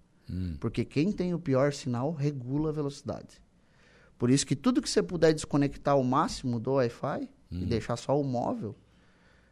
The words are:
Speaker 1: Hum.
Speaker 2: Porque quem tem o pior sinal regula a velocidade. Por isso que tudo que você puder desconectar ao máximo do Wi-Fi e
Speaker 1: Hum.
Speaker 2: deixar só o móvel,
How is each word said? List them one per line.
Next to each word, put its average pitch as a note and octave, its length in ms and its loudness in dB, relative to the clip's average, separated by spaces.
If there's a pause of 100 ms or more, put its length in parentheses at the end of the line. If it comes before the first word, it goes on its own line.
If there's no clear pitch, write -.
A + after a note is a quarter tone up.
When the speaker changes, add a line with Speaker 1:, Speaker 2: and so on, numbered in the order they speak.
(300)
Speaker 1:
Hum. F2+ 300 -4
Speaker 2:
Porque - 260 -2
quem D#3+ 260 0
tem F3+ 220 -2
o E3 60 -2
pior C#3 340 2
sinal C3 400 -4
regula C#3+ 560 -2
a - 40 -2
velocidade. C#3 680 -8 (760)
Por A#2+ 140 2
isso C#3+ 160 4
que C#3+ 80 0
tudo B3+ 260 2
que - 80 -4
você G#3 140 4
puder E3 300 4
desconectar C#3+ 640 0
ao C3+ 80 4
máximo B2+ 580 0
do B2 140 -2
Wi-Fi C#3 540 -2 (220)
e F2 60 -8
Speaker 1:
Hum. F2 100 -4
Speaker 2:
deixar A#2 300 -2
só C3+ 220 0
o D3 40 0
móvel, C3 500 -4 (800)